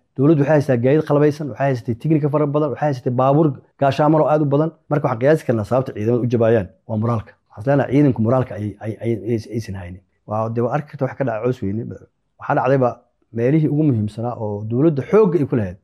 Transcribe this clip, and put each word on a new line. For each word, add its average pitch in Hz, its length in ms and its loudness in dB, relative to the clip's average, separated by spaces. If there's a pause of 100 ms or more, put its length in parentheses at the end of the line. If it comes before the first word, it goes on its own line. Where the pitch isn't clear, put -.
(120)
Dowladdu 143 300 2
waxay 147 120 2
haysataa 139 240 2
gaadiid 135 280 2
qalabaysan, 147 420 0
waxay 131 180 -4
haysatay 123 300 -2
tignika 151 340 0
fara 147 160 0
badan, 147 240 -2
waxay 127 180 -4
haysatay 131 260 -2
baabuur 139 340 4 (300)
gaashaamo 147 400 2
oo 147 120 4
aad 156 120 2
u 151 40 2
badan. 143 240 0 (160)
Marka 147 200 -2
waxaan 123 160 -2
qiyaasi 156 240 2
karnaa 110 200 0
sababta 131 280 -2
ciidamada 113 300 0
u 127 60 -2
jabayaan 113 380 2 (180)
waa 110 120 -6
moraalka. 113 340 -4 (140)
Waxaan - 160 -20
is 110 60 -4
leenahay 135 240 2
ciidanku 131 300 2
moraalka 123 340 0
ay, 104 100 -6 (120)
ay, 110 140 -8 (100)
ay, 117 100 -2 (120)
ay, 113 140 -2 (120)
aysan 101 260 -8
haynin. 92 260 -14 (200)
Waa, 110 280 -4
dee, 117 120 -4
waa 120 120 -2
arki 147 140 -4
kartaa 135 200 -6
wax 120 100 -10
ka 139 80 -4
dhacay 110 180 -4
Cows 127 160 -2
Weyne. 104 220 -4 (580)
Waxaa - 160 -2
dhacdayba 127 340 2 (440)
meelihii 139 340 2
ugu 147 160 0
muhiimsanaa 117 540 -2
oo 104 260 -8
dowladda 135 380 0
xoogga 196 360 2
ay 143 80 0
ku 143 100 -2
lahayd 98 280 -4